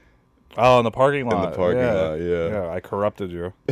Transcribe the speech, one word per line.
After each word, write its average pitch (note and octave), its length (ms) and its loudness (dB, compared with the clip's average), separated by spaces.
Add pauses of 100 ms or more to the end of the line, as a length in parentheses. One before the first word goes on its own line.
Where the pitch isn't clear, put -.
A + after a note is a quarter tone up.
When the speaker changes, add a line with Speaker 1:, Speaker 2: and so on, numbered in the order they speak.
(560)
Speaker 1:
Oh, B2 220 6
in A#2 60 2
the A2+ 80 -2
parking C#3 300 0
Speaker 2:
in A#2+ 80 -4
the A2 40 2
Speaker 1:
lot. F#2 220 -2
Speaker 2:
parking F#2 240 2
Speaker 1:
Yeah. B2 140 0
Speaker 2:
lot, D#2+ 260 0
yeah. E2+ 280 -2
Speaker 1:
Yeah, F#2 220 -4
I F2+ 80 -6
corrupted G2+ 540 -4
you. F2 200 -8 (200)